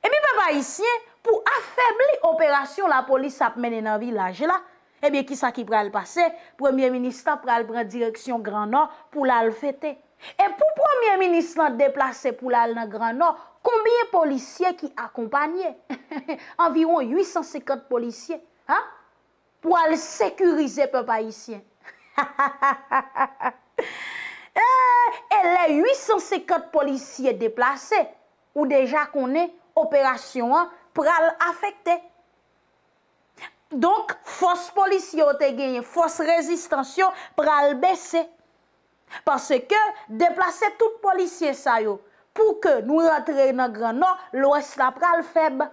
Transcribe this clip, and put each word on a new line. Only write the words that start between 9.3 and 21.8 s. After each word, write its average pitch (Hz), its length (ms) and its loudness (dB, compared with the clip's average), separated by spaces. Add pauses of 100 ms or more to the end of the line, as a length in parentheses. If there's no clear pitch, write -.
al 226 200 4
fete. 285 400 -6 (320)
E - 220 0 (100)
pou 622 220 2
premye 494 420 2
minis 339 380 2
lan 285 180 0
deplase 269 600 0
pou 247 140 -4
l 240 40 2
al 233 200 2
nan 226 120 -8
Gran 226 320 -4
Nò, 339 120 4 (320)
konbyen 466 480 2
polisye 320 680 0
ki 294 180 -10
akonpaye? 285 800 -4 (420)
<laughs> 302 480 -4
Anviwon 311 480 2
huit 359 160 0
cent 320 160 -4
cinquante - 460 -8
polisye, 240 500 -6 (280)
hein? 381 240 0 (720)
Pou 339 120 4
al 320 240 4
sekirize 285 920 0
pèp 240 260 -2
ayisyen. 220 460 -10 (500)